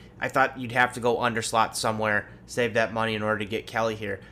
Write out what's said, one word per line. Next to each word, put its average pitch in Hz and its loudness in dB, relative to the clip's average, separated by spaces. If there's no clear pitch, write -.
I 131 -4
thought 131 2
you'd 123 -8
have 123 2
to 127 -8
go 117 2
underslot 113 0
somewhere, 107 0
save 117 -2
that 113 2
money 113 -2
in 107 -4
order 107 0
to 104 -4
get 104 -6
Kelly 113 0
here. 101 -6